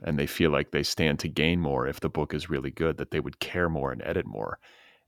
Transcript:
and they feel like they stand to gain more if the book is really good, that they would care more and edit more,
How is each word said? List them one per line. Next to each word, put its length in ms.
and 160
they 80
feel 240
like 220
they 100
stand 380
to 80
gain 320
more 260
if 140
the 80
book 260
is 160
really 220
good, 260
that 140
they 80
would 180
care 300
more 240
and 120
edit 220
more, 320